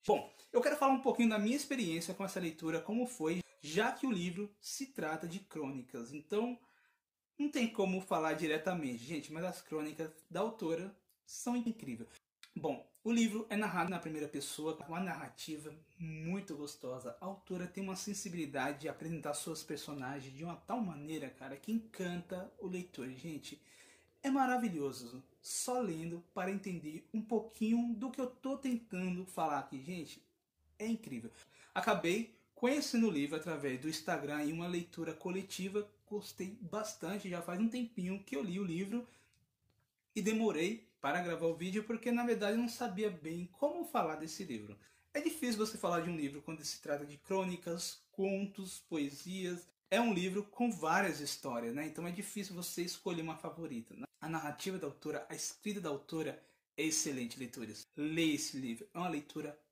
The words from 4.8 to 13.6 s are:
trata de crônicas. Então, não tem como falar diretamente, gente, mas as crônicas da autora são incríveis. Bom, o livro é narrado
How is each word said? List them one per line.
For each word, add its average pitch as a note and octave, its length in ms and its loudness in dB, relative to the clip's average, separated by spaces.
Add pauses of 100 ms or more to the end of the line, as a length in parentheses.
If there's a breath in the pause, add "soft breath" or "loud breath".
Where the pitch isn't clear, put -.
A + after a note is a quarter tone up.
trata D#3+ 420 -2
de E3+ 120 -4
crônicas. C3+ 760 -6
Então, G#3+ 460 0 (800 soft breath)
não D4 100 4
tem A#3+ 180 4
como F#3 320 4
falar D#3+ 340 4
diretamente, D#3 680 2
gente, D3+ 300 -4
mas E3 100 -4
as F3+ 200 -4
crônicas D#3 480 -4 (180)
da E3+ 120 0
autora G3 540 0 (300)
são - 320 -2
incríveis. C#3 520 -2 (460 loud breath)
Bom, C#3+ 320 -2 (160)
o A3+ 80 2
livro A3+ 380 4
é G#3 60 0
narrado F3+ 340 2